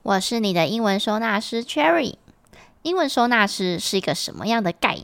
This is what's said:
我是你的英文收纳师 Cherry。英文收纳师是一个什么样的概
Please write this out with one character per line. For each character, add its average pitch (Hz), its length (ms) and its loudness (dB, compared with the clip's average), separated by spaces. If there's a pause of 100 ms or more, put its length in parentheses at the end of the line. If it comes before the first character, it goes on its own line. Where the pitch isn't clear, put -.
我 202 180 2
是 233 180 -2
你 202 140 0
的 165 120 4
英 220 160 -2
文 202 160 2
收 214 220 0
纳 220 180 0
师 233 280 -6
Cherry。 311 500 2 (680)
英 254 120 -2
文 311 140 2
收 240 180 2
纳 226 180 4
师 185 320 -2
是 196 200 -2
一 - 20 0
个 151 160 -2
什 - 180 -8
么 - 140 -8
样 226 160 2
的 175 80 0
概 - 320 -2